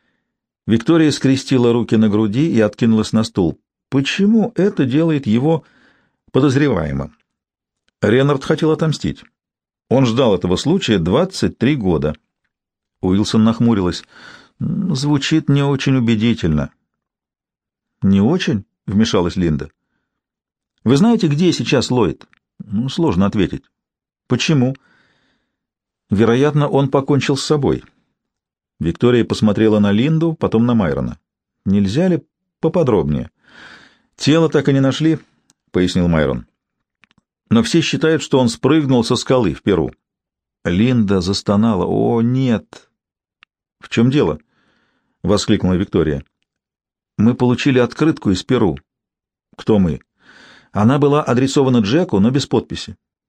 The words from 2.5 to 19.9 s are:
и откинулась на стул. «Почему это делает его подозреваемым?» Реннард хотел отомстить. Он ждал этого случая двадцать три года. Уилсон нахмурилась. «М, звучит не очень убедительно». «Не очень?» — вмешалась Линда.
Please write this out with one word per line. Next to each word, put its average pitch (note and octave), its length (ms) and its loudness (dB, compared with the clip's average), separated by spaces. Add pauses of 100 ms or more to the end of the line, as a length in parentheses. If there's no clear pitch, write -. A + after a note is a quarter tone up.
и A2+ 100 0
откинулась A2 520 0
на A2 100 2
стул. F2 380 -2 (280)
«Почему G3 680 0
это F#3+ 280 0
делает D3 420 -2
его C3+ 380 0 (680)
подозреваемым?» A#2+ 840 0 (840)
Реннард C3+ 420 2
хотел D#3 280 0
отомстить. D3+ 520 -4 (640)
Он C3 180 2
ждал A2+ 280 2
этого F2+ 220 0
случая C3+ 420 0
двадцать F2+ 580 -2
три C#3+ 200 0
года. D#2 400 -2 (840)
Уилсон G2+ 440 0
нахмурилась. A2 580 0 (560)
«М, F3+ 380 -4
звучит D3 520 -2
не C#3+ 140 2
очень C#3 340 0
убедительно». A2 720 0 (1300)
«Не G2 180 2
очень?» — C3+ 440 -2 (220)
вмешалась G2 500 0
Линда. D2+ 340 -2 (1120)